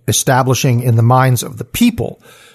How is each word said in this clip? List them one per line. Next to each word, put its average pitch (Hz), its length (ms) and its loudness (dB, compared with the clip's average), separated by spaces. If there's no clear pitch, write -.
establishing 123 760 0
in 120 120 0
the 117 60 2
minds 127 420 2
of - 140 -14
the - 60 -10
people - 580 -2